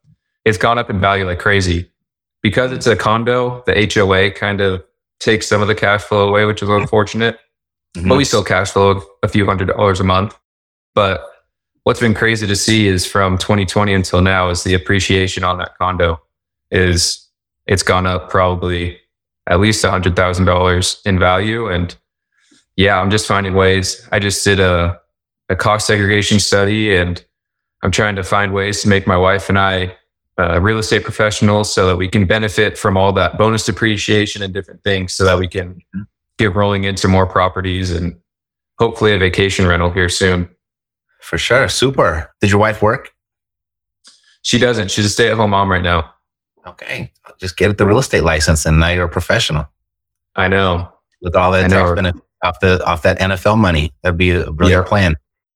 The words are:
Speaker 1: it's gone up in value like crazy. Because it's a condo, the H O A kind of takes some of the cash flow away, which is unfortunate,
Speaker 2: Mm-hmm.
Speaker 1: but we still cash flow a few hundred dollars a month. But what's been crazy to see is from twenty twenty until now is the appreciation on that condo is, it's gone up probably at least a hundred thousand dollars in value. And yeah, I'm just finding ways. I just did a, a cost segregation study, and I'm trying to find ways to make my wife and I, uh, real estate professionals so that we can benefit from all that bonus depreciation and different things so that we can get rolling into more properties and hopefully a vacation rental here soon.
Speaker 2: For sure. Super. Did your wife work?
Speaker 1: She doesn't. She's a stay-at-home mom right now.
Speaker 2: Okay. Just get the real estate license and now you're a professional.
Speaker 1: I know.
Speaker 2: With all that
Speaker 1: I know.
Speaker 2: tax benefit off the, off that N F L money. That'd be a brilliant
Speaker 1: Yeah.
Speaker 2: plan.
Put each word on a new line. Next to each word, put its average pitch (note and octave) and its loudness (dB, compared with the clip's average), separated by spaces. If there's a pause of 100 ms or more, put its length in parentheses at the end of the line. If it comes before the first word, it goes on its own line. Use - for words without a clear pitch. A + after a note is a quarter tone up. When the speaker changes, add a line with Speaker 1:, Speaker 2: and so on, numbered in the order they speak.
(440)
Speaker 1:
it's A2 0
gone A#2 0
up A#2 -6
in F#2+ -4
value G2 0
like F2 -4
crazy. F2+ 0 (540)
Because B2+ 0
it's B2 -6
a A2 4
condo, B2 -2
the A#2 0
H G#2+ 0
O G2 2
A F#2+ 2
kind G2+ -4
of F#2+ -2 (380)
takes A2 0
some G#2 0
of G2 0
the G#2+ 0
cash G2+ 0
flow G2+ 0
away, G#2 2
which G#2+ -2
is G2+ -4
unfortunate, A2 0 (580)
Speaker 2:
Mm-hmm. F2 -4
Speaker 1:
but C3 4
we C#3 2
still A2 0
cash F#2+ -2
flow G2 2 (200)
a G#2 -2
few G2+ 0
hundred F#2+ 0
dollars G2 0
a F#2+ 0
month. F#2+ 0 (600)
But G2 0 (640)
what's B2 0
been A2+ 2
crazy A2 0
to G2 0
see A2 2
is F2+ 0
from F#2+ 0
twenty G2+ 0
twenty G#2 0
until F#2 2
now F#2+ 2
is F2 -4
the F#2+ 0
appreciation F#2 0
on F2+ -2
that - -10
condo F2 -2 (520)
is, F2+ -2 (380)
it's G2 -2
gone F#2 0
up F2+ -4
probably F2+ -2 (480)
at F2 2
least G#2+ 2
a F#2+ 0
hundred F2+ -2
thousand F2+ 0
dollars F2+ 0
in F#2+ 0
value. G#2 0
And F2 -4 (840)
yeah, F#2+ 2
I'm F#2+ 0
just G#2 0
finding G2 -2
ways. F#2+ 0
I G#2 0
just G2+ -4
did G2+ 2
a, F2 0 (520)
a F#2 -2
cost G#2+ 0
segregation G#2 2
study, G2+ 0
and F2 -2 (600)
I'm F#2 -2
trying G#2 0
to F#2+ -6
find G2+ 0
ways G2 -2
to A2 0
make G2 2
my F#2 2
wife F#2+ 2
and G2 2
I, F#2 0 (440)
uh, F2 0
real A2 2
estate G#2+ 0
professionals G#2 0
so F#2+ 2
that F2+ 2
we F#2 -4
can G2+ 0
benefit G#2+ 0
from G2 0
all G2 4
that F2+ -2
bonus A2 0
depreciation G#2 -2
and F#2+ -10
different - -12
things F#2+ -4
so G2 -2
that F#2 2
we F#2 -2
can F2+ -10 (560)
get G#2 0
rolling G2+ 0
into G2 -4
more F#2+ 4
properties F#2 -2
and E2+ -6 (600)
hopefully A2 2
a G2 0
vacation F#2+ 0
rental F2 0
here F2+ 0
soon. F2 0 (720)
Speaker 2:
For - -8
sure. A#2+ 2
Super. A2 -2
Did G#2 2
your G2+ 4
wife G#2+ 0
work? G#2+ -2 (1300)
Speaker 1:
She - -2
doesn't. A2+ 0
She's G#2+ -2
a G2+ 0
stay-at-home A2 0
mom G2 0
right F2+ 0
now. E2+ -2 (560)
Speaker 2:
Okay. - -12 (260)
Just F#2 -10
get G2+ 2
the G2+ 2
real G#2 0
estate E2+ 0
license D#2+ 0
and D#2+ 4
now E2 2
you're F2 -2
a E2 -4
professional. E2 -4 (640)
Speaker 1:
I F#2 0
know. F#2 0 (300)
Speaker 2:
With F2+ -6
all F#2 4
that F#2 2
Speaker 1:
I F2+ 2
know. F#2+ 4
Speaker 2:
tax F2 0
benefit F2+ -4 (200)
off F2+ -4
the, F#2 2
off E2+ -4
that F#2 0
N F#2+ 0
F F#2 -6
L G#2+ 4
money. E2 0 (100)
That'd E2+ -2
be F#2 2
a E2 0
brilliant F2+ 2
Speaker 1:
Yeah. - -8
Speaker 2:
plan. F2 2 (420)